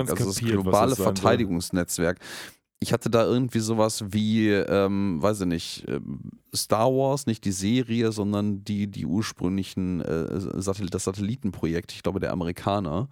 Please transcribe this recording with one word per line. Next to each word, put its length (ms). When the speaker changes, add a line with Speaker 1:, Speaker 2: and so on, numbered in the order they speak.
Speaker 1:
ganz 40
Speaker 2:
also 140
das 120
Speaker 1:
kapiert, 200
was 60
Speaker 2:
globale 280
Speaker 1:
das 80
sein 80
soll. 80
Speaker 2:
Verteidigungsnetzwerk. 1040
Ich 120
hatte 180
da 140
irgendwie 360
sowas 480
wie, 420
ähm, 720
weiß 200
ich 40
nicht, 400
ähm, 320
Star 360
Wars, 380
nicht 180
die 80
Serie, 580
sondern 540
die, 240
die 180
ursprünglichen, 960
äh, 400
Satellit-, 320
das 120
Satellitenprojekt, 880
ich 100
glaube, 160
der 140
Amerikaner, 800